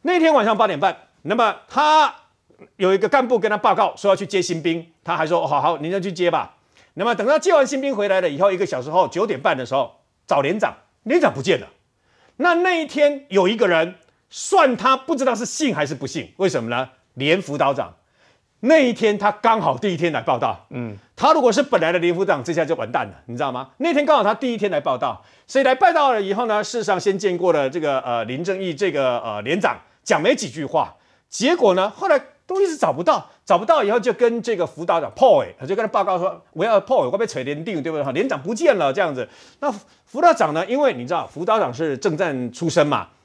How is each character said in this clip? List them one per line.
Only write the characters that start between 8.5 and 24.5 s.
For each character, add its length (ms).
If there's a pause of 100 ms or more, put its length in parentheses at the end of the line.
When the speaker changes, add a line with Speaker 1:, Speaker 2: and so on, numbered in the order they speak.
Speaker 1:
个 100
小 160
时 80
后， 200
九 180
点 100
半 200
的 80
时 80
候 200 (320)
找 140
连 180
长， 160 (300)
连 160
长 140
不 80
见 180
了。 80 (680)
那， 180
那 180
一 120
天 420
有 220
一 80
个 100
人， 280 (340)
算 480
他 180
不 180
知 120
道 100
是 100
幸 300
还 100
是 80
不 140
幸， 300
为 100
什 160
么 60
呢？ 180 (280)
连 260
辅 160
导 160
长， 200 (680)
那 160
一 160
天 240
他 120
刚 300
好 180
第 160
一 40
天 160
来 80
报 180
到。 300
Speaker 2:
嗯。 280 (200)
Speaker 1:
他 160
如 80
果 100
是 100
本 200
来 100
的 80
连 160
辅 80
导 120
长， 100
这 80
下 100
就 120
完 140
蛋 160
了， 80 (120)
你 100
知 80
道 80
吗？ 280
那 140
天 120
刚 100
好 80
他 100
第 200